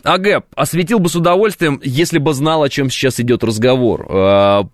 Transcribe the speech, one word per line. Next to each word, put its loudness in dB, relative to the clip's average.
А 0
Г, 0
осветил -2
бы 2
с -6
удовольствием, 0
если 0
бы 0
знал, 0
о 0
чем -2
сейчас -2
идет 0
разговор. 0
Э, 2